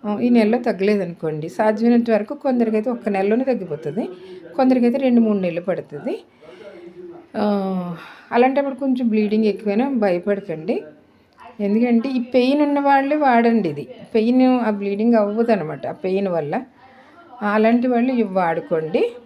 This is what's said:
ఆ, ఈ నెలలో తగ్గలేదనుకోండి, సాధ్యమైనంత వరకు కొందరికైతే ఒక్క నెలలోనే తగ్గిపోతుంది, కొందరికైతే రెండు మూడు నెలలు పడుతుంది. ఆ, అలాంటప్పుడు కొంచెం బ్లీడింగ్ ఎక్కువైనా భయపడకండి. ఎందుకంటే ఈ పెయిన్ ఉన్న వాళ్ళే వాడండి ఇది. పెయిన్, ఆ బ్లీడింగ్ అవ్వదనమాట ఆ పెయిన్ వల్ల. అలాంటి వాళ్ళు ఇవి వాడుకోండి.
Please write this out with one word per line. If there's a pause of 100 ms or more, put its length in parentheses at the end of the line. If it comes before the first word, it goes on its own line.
ఆ,
ఈ
నెలలో
తగ్గలేదనుకోండి,
సాధ్యమైనంత
వరకు
కొందరికైతే
ఒక్క
నెలలోనే
తగ్గిపోతుంది, (460)
కొందరికైతే
రెండు
మూడు
నెలలు
పడుతుంది. (1120)
ఆ, (340)
అలాంటప్పుడు
కొంచెం
బ్లీడింగ్
ఎక్కువైనా
భయపడకండి. (760)
ఎందుకంటే
ఈ
పెయిన్
ఉన్న
వాళ్ళే
వాడండి
ఇది. (280)
పెయిన్,
ఆ
బ్లీడింగ్
అవ్వదనమాట
ఆ
పెయిన్
వల్ల. (800)
అలాంటి
వాళ్ళు
ఇవి
వాడుకోండి. (140)